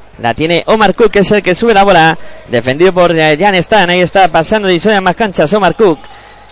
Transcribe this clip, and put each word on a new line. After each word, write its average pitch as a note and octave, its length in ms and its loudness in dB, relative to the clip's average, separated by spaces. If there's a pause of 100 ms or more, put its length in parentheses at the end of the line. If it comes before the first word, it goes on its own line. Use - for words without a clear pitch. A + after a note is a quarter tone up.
(220)
la A#2 100 -2
tiene D#3+ 360 -2
Omar A3 260 2
Cook, A3 160 2
que G3+ 80 0
es G3 140 2
el G#3 100 0
que F3+ 120 -2
sube A#3 200 0
la G3 100 4
bola. E3 320 2 (320)
Defendido C3+ 460 0
por, F3 200 2
eh, D#3 240 0
Jan G3 180 0
Stan, F3 340 0
ahí F3+ 100 0
está F#3 280 2
pasando F#3 420 -2
y E3+ 100 0
suena G3+ 220 0
más F#3+ 140 -2
canchas F#3 360 -2
Omar G3 220 0
Cook. F3+ 240 0 (540)